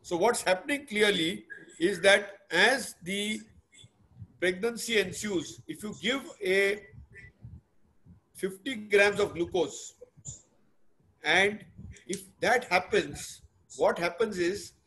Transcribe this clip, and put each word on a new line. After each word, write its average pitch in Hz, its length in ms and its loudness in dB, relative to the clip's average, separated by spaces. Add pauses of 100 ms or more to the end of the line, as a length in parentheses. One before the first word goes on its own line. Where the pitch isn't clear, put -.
So - 140 -6
what's 226 260 2
happening 277 440 -2
clearly 202 600 0 (340)
is 180 220 0
that 196 320 6 (180)
as 208 500 4
the 208 380 -4 (960)
pregnancy 214 640 -2
ensues, 180 680 -4
if - 160 -12
you 208 180 -10
give 240 220 -2 (220)
a 196 360 2 (1500)
fifty 208 420 -8
grams 202 420 4
of 196 160 0
glucose, 170 600 -2 (1300)
and 190 400 4 (420)
if 175 160 -8 (180)
that 240 240 2
happens, 180 760 -2 (340)
what - 220 4
happens 180 400 -2
is 180 360 -2 (120)